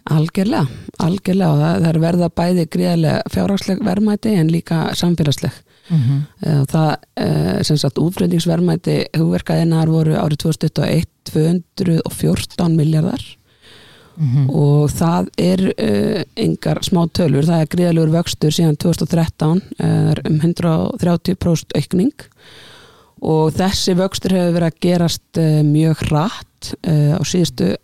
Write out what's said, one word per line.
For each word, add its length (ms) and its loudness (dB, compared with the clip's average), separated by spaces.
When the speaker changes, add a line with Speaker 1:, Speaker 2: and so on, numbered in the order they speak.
Speaker 1:
Algjörlega, 640 0
algjörlega 500 0
og 100 2
það, 220 0
það 80 2
er 100 0
verða 300 2
bæði 380 0
gríðarlega 540 0
fjárhagsleg 500 -2
verðmæti 540 0
en 160 2
líka 300 -2
samfélagsleg. 580 0
Speaker 2:
Mhm. 300 2
Speaker 1:
Eh, 160 0
og 80 0
það, 280 0
eh, 460 0
sem 140 0
sagt, 200 -2
útflutningsverðmæti 1000 0
hugverkaiðnaðar 760 0
voru 240 2
árið 240 0
tvö 140 -2
þúsund 100 -4
tuttugu 240 -2
og 60 -2
eitt 180 0
tvö 220 0
hundruð 580 -2
og 80 -6
fjórtán 640 -2
milljarðar. 460 0
Speaker 2:
Mhm. 320 2
Speaker 1:
Og 420 2
það 380 0
er, 380 0
eh, 460 -2
engar 460 -2
smá 260 0
tölur, 340 0
það 180 2
er 40 0
gríðarlegur 480 0
vöxtur 400 0
síðan 240 2
tvö 160 0
þúsund 80 -2
og 80 -2
þrettán, 520 0
eh, 320 0
er 180 -2
um 120 2
hundrað 520 0
og 60 -10
þrjátíu 360 0
prósent 400 -2
aukning 380 0
og 320 0
þessi 420 0
vöxtur 360 -2
hefur 280 0
verið 120 0
að 100 -20
gerast, 560 0
eh, 260 2
mjög 320 4
hratt, 640 -4
eh, 320 2
á 80 -2
síðustu 600 0